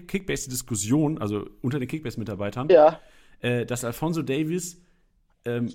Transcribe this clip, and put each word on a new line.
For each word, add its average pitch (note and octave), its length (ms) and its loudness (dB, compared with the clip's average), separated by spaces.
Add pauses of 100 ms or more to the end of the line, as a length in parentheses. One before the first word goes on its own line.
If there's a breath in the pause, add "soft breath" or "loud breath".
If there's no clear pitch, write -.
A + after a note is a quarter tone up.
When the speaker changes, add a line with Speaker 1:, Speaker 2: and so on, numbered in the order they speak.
Speaker 1:
Kickbase E3 400 -4
die B2+ 60 -10
Diskussion, B2+ 680 0
also G#2 280 -2 (140)
unter B2 180 0
den B2 80 -4
Kickbase-Mitarbeitern, A2+ 840 -6
Speaker 2:
Ja. D#3+ 300 8 (400 soft breath)
Speaker 1:
äh, A#2+ 260 -2
dass B2 180 -6
Alphonso D#3 380 -2
Davies, D#3 600 -4 (640)
ähm, A#2+ 300 -2